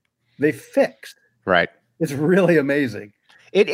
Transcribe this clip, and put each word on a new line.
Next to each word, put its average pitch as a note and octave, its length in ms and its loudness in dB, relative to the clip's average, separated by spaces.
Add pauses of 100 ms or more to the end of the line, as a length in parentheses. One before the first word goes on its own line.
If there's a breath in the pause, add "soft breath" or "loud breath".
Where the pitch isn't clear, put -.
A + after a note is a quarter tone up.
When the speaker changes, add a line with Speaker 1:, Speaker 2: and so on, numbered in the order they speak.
(400)
Speaker 1:
they D3 100 2
fixed. - 640 -6 (300)
Speaker 2:
Right. F2 240 2 (320)
Speaker 1:
It's E3 120 -4
really E3+ 460 2
amazing. C3+ 540 -4 (400 soft breath)
Speaker 2:
It, G3 160 2
it, - 60 -2